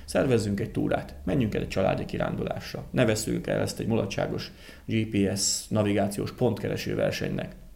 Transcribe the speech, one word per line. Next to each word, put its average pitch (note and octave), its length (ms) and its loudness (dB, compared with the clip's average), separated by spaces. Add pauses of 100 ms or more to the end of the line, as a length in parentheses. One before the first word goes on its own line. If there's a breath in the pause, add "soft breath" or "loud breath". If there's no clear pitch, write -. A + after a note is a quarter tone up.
szervezzünk A2 560 2
egy A2+ 100 -4
túrát, - 440 0 (100)
menjünk C3+ 300 2
el - 80 0
egy F2+ 60 -2
családi F#2+ 360 2
kirándulásra, - 840 -4
ne B2+ 140 4
vesszük A2 420 0
el G2+ 140 2
ezt G#2+ 200 -2
egy - 60 -2
mulatságos - 680 0 (320 loud breath)
G A2 240 0
P G2 280 2
S - 320 -2
navigációs G#2 640 2
pontkereső G#2 640 0
versenynek. - 600 -2 (200)